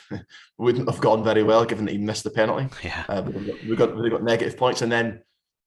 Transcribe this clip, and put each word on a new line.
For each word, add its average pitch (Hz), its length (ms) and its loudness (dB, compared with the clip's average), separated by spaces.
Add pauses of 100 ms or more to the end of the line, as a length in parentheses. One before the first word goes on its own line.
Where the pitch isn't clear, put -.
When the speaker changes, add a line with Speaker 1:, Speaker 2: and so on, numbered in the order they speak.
(300)
Speaker 1:
<laughs> - 300 -20
wouldn't 120 300 2
have - 120 -4
gone 110 220 4
very 107 200 4
well 110 220 6
given 110 200 -4
that 98 80 -2
he 101 40 -2
missed 104 260 -4
the 110 60 -4
penalty. 113 380 0 (160)
Speaker 2:
Yeah. - 240 -6
Speaker 1:
Uh, 95 160 -4
we 98 220 -6
got, - 200 -8
we 113 100 -2
got, 110 220 2
we 117 140 0
got 104 120 -2
negative 117 340 0
points, 127 260 0
and 117 80 0
then 113 320 -2 (420)